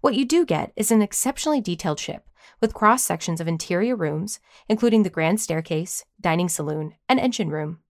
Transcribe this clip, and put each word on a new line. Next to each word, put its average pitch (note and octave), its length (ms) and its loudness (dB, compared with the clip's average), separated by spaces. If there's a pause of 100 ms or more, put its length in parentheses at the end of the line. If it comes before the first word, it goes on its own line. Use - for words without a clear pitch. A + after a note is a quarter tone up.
What C#4 140 2
you C4 100 0
do D#4+ 220 2
get - 280 -2
is G#3+ 140 -2
an A3 140 6
exceptionally C#4 580 -2
detailed F3 380 -4
ship - 280 -10 (320)
with - 140 0
cross-sections F3 680 0
of E3 80 -4
interior F3+ 480 0
rooms, E3 440 -4 (280)
including A3 360 4
the F3+ 80 0
grand E3+ 280 0
staircase, D#3+ 680 -4 (140)
dining F3 300 2
saloon, D#3 460 -4 (120)
and C4 120 4
engine A3 320 0
room. D#3 380 -6